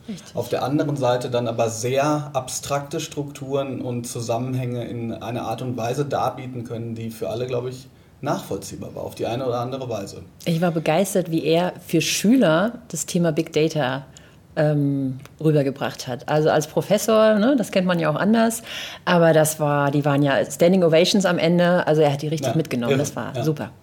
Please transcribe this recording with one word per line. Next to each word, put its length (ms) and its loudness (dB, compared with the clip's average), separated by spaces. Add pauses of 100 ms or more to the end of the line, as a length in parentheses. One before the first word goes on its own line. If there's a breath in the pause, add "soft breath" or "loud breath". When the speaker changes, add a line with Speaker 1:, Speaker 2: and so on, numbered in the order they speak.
Speaker 1:
Richtig. 300 -14
Speaker 2:
Auf 120 -4
der 140 -2
anderen 340 0
Seite 320 0
dann 200 -2
aber 200 -2
sehr 680 -2
abstrakte 680 -6
Strukturen 800 -6
und 260 -6
Zusammenhänge 800 -4
in 300 -8
einer 280 -8
Art 180 -6
und 160 -6
Weise 280 -4
darbieten 580 -4
können, 320 -10
die 160 -8
für 180 -8
alle, 200 -4
glaub 180 -4
ich, 220 -12 (320 soft breath)
nachvollziehbar 760 -8
war, 80 -10
auf 140 -10
die 100 -4
eine 180 -4
oder 140 -2
andere 300 -6
Weise. 340 -10 (220)
Speaker 1:
Ich 160 0
war 100 2
begeistert, 600 0
wie 100 0
er 300 2 (120)
für 160 2
Schüler 760 2 (120)
das 200 -8
Thema 260 2
Big 200 -2
Data, 520 0 (500 loud breath)
ähm, 640 0 (240)
rübergebracht 640 0
hat. 220 -8
Also 220 2
als 180 2
Professor, 720 4
ne, 180 4
das 140 -2
kennt 160 2
man 100 2
ja 100 2
auch 80 2
anders, 460 2 (420 loud breath)
aber 280 6
das 260 4
war, 320 2
die 140 2
waren 180 4
ja 260 4
Standing 360 4
Ovations 420 6
am 120 2
Ende, 500 4
also 140 4
er 100 4
hat 100 -4
die 60 -4
richtig 220 -2
Speaker 2:
Ja, 60 0
Speaker 1:
mitgenommen, 360 0
Speaker 2:
irre. 80 4
Speaker 1:
das 160 -4
war 180 -8
Speaker 2:
Ja. 80 -4
Speaker 1:
super. 280 -2 (120)